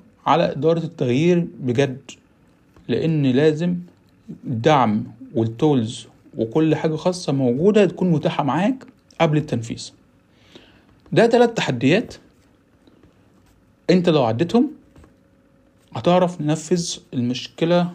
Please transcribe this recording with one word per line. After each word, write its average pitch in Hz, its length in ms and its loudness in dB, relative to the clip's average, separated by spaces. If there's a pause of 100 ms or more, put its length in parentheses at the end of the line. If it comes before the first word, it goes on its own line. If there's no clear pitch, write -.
(260)
على 156 260 2
إدارة 160 280 0
التغيير 160 680 0 (120)
بجد، 131 520 -4 (760)
لأن 156 380 0
لازم 156 520 2 (680)
الدعم 120 600 2 (320)
والتولز 117 720 -2 (300)
وكل 156 380 0
حاجة 160 200 -4
خاصة 175 380 -4
موجودة 147 520 2
تكون 180 260 -2
متاحة 151 320 0
معاك 180 420 -2 (360)
قبل 156 160 2
التنفيذ. - 540 -6 (1200)
ده 196 140 4
تلات 233 320 4
تحديات 139 580 0 (1700)
انت 180 200 4
لو 151 140 2
عديتهم 170 480 0 (1200)
هتعرف 175 420 2
تنفذ 156 600 -4 (160)
المشكلة 165 800 -2